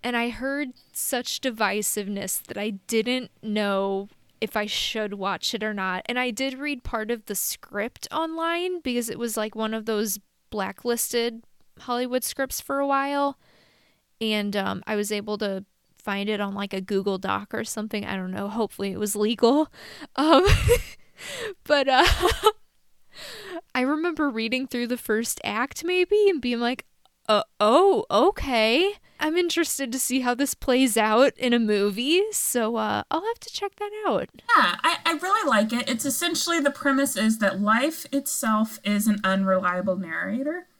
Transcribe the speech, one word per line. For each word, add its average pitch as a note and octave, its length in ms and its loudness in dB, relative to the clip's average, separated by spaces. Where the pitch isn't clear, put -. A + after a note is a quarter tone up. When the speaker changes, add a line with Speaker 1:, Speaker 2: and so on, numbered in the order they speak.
Speaker 1:
and A#3+ 140 -2
I A#3 120 0
heard C4 440 -4
such - 480 -4
divisiveness G#3 1040 -4
that - 140 -10
I G#3+ 140 -4
didn't A#3+ 440 -2
know G3+ 680 -2
if A3 160 -4
I G#3 80 0
should G#3 480 -4
watch G3 400 -4
it G#3 100 -4
or G#3+ 100 -2
not. F#3+ 340 -4
And B3 120 -2
I B3+ 100 -2
did C4 300 -4
read C#4+ 240 -6
part A3 260 -4
of A#3 180 -4
the G3+ 80 -6
script - 760 -6
online, E4 680 -2
because A#3+ 280 -2
it - 80 -6
was, A3+ 200 -4
like, G#3+ 180 -4
one A3 180 -2
of A3 120 -6
those G#3+ 340 -2
blacklisted A#3 920 -2
Hollywood B3 460 -2
scripts - 340 -4
for C#4 200 -4
a C#4 80 0
while, C#4 520 0
and, G#3 340 0
um, G3 300 -2
I A3 100 -2
was G#3 160 -2
able G#3 280 -4
to G3 260 -4
find G3+ 320 -4
it G#3+ 100 -2
on, G3+ 140 -4
like, G3+ 200 -6
a F#3+ 80 -4
Google G3 360 0
Doc G3 360 -4
or A3+ 100 -4
something. G#3+ 420 -6
I G3 100 -4
don't F#3 160 -6
know. G3+ 180 -6
Hopefully G3+ 420 -4
it F#3 80 -8
was G#3 160 -2
legal. A#3 540 4
Um, D#4 300 6
<laughs> A#4 560 -12
but, C#4 240 2
uh, C4+ 180 6
<laughs> G#4 460 4
I B3+ 60 0
remember D#4 480 0
reading A3+ 380 -2
through A#3+ 200 -2
the A#3+ 100 -2
first A3+ 460 -2
act A3+ 400 -4
maybe F#4 460 4
and D#4 120 2
being A#3+ 180 0
like, A#3+ 260 -2
"Uh, G#3+ 160 4
oh, C4 500 6
okay. C4+ 840 2
I'm D#4 180 0
interested E4 540 0
to B3+ 80 -4
see B3+ 220 0
how B3 140 0
this C#4 180 0
plays B3+ 440 4
out A3 400 4
in A#3+ 160 2
a A#3+ 60 4
movie." G#3+ 720 2
So, A#3 440 -2
uh, G#3+ 360 -2
I'll E4 140 0
have A#4 160 -4
to - 100 -16
check - 240 -6
that G#4 160 -8
out. - 280 0
Speaker 2:
Yeah, - 480 2
I, - 220 2
I E4+ 80 2
really F#4 340 0
like A3 260 4
it. A#3+ 160 -2
It's B3 160 -2
essentially, E4+ 540 0
the C#4+ 120 2
premise C#4 440 0
is A3 240 2
that G3 220 0
life A#3 500 2
itself A3 720 0
is G#3 240 2
an G#3 160 2
unreliable F#3+ 720 2
narrator. G3 720 -4